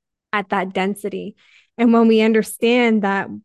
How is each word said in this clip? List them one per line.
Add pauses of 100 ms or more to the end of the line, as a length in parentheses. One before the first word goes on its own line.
(320)
at
that
density. (400)
And
when
we
understand
that (160)